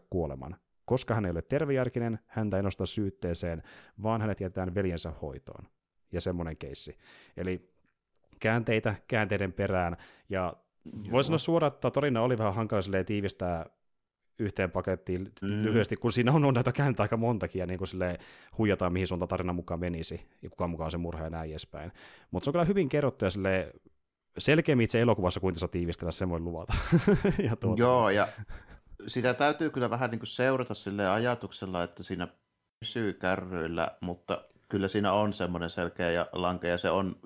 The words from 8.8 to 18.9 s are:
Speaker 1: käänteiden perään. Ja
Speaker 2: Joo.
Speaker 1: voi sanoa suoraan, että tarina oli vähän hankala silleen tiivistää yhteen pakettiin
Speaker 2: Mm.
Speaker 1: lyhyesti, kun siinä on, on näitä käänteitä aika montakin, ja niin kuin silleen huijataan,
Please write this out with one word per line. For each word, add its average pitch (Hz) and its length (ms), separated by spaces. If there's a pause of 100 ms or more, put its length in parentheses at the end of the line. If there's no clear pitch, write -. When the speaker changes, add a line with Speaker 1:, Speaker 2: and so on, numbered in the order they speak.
Speaker 1:
käänteiden 101 460
perään. 92 440 (320)
Ja 90 240 (320)
Speaker 2:
Joo. 107 260
Speaker 1:
voi 131 120
sanoa 156 140
suoraan, 160 360
että - 180
tarina 139 300
oli 123 160
vähän 104 180
hankala 110 260
silleen 95 240
tiivistää 95 600 (760)
yhteen 98 320
pakettiin 92 600 (100)
Speaker 2:
Mm. 104 220
Speaker 1:
lyhyesti, 107 320
kun 117 160
siinä 120 200
on, 151 140
on 139 80
näitä 117 180
käänteitä 135 320
aika 113 140
montakin, 110 420
ja 90 60
niin 90 120
kuin 95 100
silleen 90 300 (400)
huijataan, 95 360